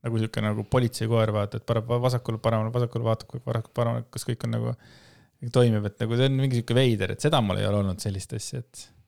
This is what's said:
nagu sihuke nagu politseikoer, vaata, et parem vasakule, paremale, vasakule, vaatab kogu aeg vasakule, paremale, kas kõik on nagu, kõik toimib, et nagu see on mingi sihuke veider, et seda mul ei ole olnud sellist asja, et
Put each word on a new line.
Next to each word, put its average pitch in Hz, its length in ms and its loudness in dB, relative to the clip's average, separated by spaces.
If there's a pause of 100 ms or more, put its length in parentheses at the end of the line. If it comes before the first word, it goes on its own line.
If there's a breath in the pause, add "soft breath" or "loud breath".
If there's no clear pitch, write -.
nagu 117 180 0
sihuke 110 240 -2
nagu 107 240 -2
politseikoer, 113 640 2
vaata, 104 240 -2
et - 80 -8
parem 117 240 -2
vasakule, 120 480 0
paremale, 110 320 0
vasakule, 117 400 -2
vaatab - 240 -2
kogu 123 80 -10
aeg - 80 -8
vasakule, 117 240 -4
paremale, 117 400 -2
kas - 160 -8
kõik 120 160 -4
on 117 80 -2
nagu, 117 240 -2 (640 soft breath)
kõik 120 160 -6
toimib, 110 320 4
et - 160 -14
nagu 117 160 0
see 135 80 4
on 135 80 0
mingi 131 240 0
sihuke 117 160 0
veider, 107 400 2
et - 80 -4
seda 151 160 4
mul 98 160 0
ei 101 80 0
ole 101 160 2
olnud 92 240 -2
sellist 101 320 -6
asja, - 240 -8
et - 260 -18 (200)